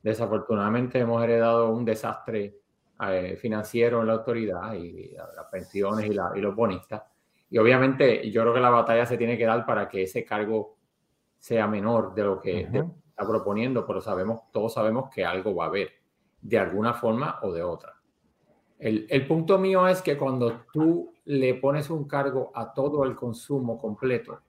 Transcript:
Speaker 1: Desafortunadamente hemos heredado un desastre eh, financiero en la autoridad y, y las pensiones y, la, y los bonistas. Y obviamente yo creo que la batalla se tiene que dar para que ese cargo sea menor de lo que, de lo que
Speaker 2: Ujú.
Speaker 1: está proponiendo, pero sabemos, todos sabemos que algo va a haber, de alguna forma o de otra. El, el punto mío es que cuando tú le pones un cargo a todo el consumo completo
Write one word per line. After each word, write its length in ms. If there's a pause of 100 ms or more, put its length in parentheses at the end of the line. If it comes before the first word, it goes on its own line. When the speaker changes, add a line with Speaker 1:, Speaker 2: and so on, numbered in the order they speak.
Speaker 1:
Desafortunadamente 960
hemos 240
heredado 480
un 140
desastre 720 (440)
eh, 400
financiero 600
en 60
la 80
autoridad 600
y, 120
y 280
las 360
pensiones 560
y, 80
la, 200
y 60
los 140
bonistas. 480 (480)
Y 80
obviamente 720
yo 120
creo 120
que 60
la 100
batalla 360
se 100
tiene 220
que 80
dar 180
para 240
que 140
ese 220
cargo 520 (640)
sea 280
menor 480
de 100
lo 160
que, 140
de 100
lo 60
que 100
Speaker 2:
Ujú. 140 (140)
Speaker 1:
está 200
proponiendo, 580
pero 140
sabemos, 500
todos 220
sabemos 420
que 100
algo 300
va 100
a 40
haber, 220 (500)
de 180
alguna 360
forma 480
o 100
de 100
otra. 300 (840)
El, 300
el 180
punto 320
mío 280
es 160
que 140
cuando 460 (100)
tú 400 (140)
le 280
pones 360
un 180
cargo 460
a 180
todo 320
el 100
consumo 640
completo 720